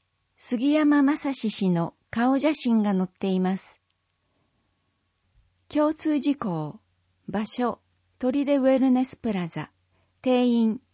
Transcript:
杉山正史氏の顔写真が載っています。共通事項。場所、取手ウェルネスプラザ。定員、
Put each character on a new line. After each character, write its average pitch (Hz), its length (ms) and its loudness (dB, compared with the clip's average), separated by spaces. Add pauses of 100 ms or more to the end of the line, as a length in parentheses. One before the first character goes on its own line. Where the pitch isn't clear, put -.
(380)
杉 247 340 -2
山 294 300 4
正 277 320 0
史 220 160 -2
氏 190 180 0
の 170 240 0 (180)
顔 254 280 0
写 285 160 0
真 226 280 2
が 208 100 0
載 185 100 0
っ 185 40 -2
て - 220 -8
い 185 100 0
ま 185 200 -2
す。 - 240 -18 (1900)
共 302 240 0
通 302 280 -2
事 277 160 0
項。 160 440 -6 (480)
場 196 160 -4
所、 240 360 -4 (380)
取 262 280 -2
手 285 100 2
ウ 262 60 0
ェ 262 160 4
ル 262 120 2
ネ 254 140 2
ス - 140 -10
プ 220 160 -4
ラ 180 120 -4
ザ。 - 240 -10 (520)
定 247 240 2
員、 233 340 2 (140)